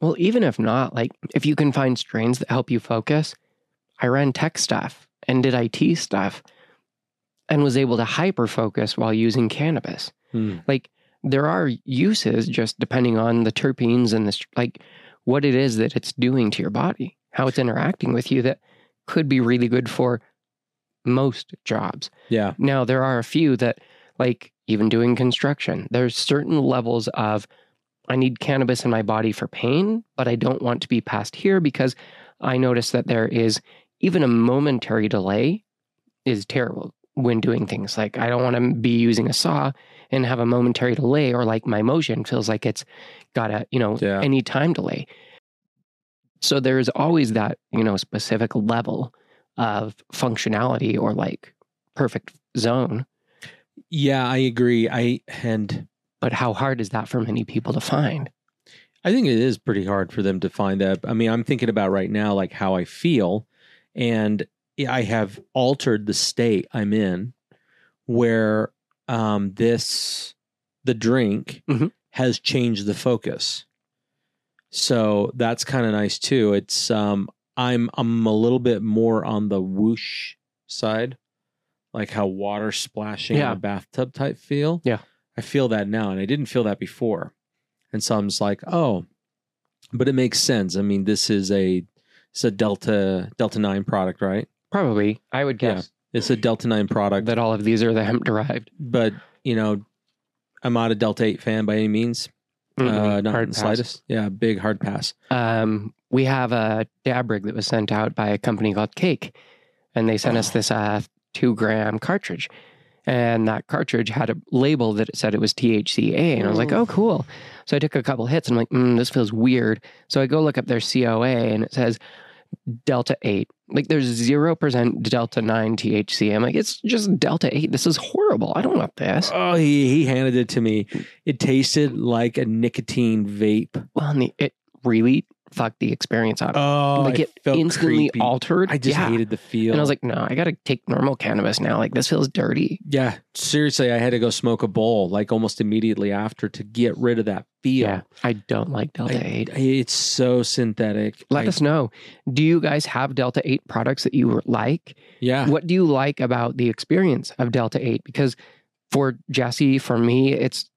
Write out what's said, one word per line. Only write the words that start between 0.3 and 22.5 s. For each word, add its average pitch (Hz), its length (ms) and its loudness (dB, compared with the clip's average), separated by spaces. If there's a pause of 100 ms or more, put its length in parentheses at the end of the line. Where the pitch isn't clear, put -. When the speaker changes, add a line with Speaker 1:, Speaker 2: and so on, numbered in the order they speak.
Speaker 1:
if 123 160 2
not, 117 340 0
like, 117 160 -2 (240)
if 127 100 -8
you 151 120 2
can 147 160 2
find 131 260 0
strains 120 400 -2
that - 100 -6
help 123 220 -2
you 117 80 2
focus, 143 560 -2 (640)
I 127 60 0
ran 135 260 2
tech - 260 -4
stuff - 500 -4 (180)
and 127 160 2
did 127 140 2
I 120 100 0
T 160 300 2
stuff 98 460 -4 (1080)
and 147 160 4
was 131 120 2
able 127 200 2
to 113 80 0
hyper-focus 113 920 -2
while 113 160 0
using 113 360 2
cannabis. - 640 -4 (180)
Speaker 2:
Hmm. 107 280 -4 (100)
Speaker 1:
Like, 135 200 -2 (360)
there 135 240 2
are 170 200 0 (160)
uses 127 600 0
just 113 320 -2
depending 123 400 0
on 117 240 2
the 110 80 2
terpenes 123 640 2
and 110 160 2
the - 40 0
str-, - 140 -10 (100)
like, 123 240 -4 (440)
what 139 200 2
it 135 120 4
is 127 220 2
that 110 180 0
it's - 160 -4
doing 123 400 2
to - 100 -4
your 87 80 -4
body, 131 480 -4 (140)
how 131 160 0
it's 131 100 0
interacting 127 540 0
with 123 180 -2
you 131 120 2
that 131 180 -2 (480)
could 156 200 0
be 131 120 2
really 120 260 4
good 123 240 0
for 123 300 0 (840)
most 127 500 0 (100)
jobs. - 460 -6 (180)
Speaker 2:
Yeah. 104 300 0